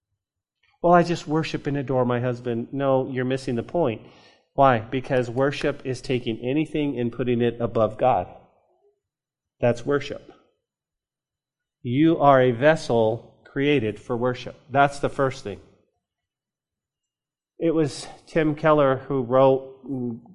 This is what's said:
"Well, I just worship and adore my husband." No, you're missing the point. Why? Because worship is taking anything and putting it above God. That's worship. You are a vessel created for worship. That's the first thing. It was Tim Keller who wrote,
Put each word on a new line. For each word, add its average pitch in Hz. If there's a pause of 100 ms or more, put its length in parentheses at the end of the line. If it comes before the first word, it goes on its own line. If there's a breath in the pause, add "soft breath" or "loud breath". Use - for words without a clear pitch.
(800)
"Well, 170
I 175
just 165
worship 151
and 139
adore 131
my 120
husband." 120
No, 135
you're 127
missing 131
the 113
point. 127 (500 loud breath)
Why? 131
Because 127
worship 139
is 131
taking 120
anything 143
and 120
putting 120
it 117
above 113
God. 117 (1300)
That's 120
worship. - (1500)
You 151
are 139
a 127
vessel 117
created 139
for -
worship. 123 (140)
That's 139
the 131
first 135
thing. 95 (2000)
It 165
was 151 (180)
Tim 156
Keller 147
who 135
wrote, 135 (540)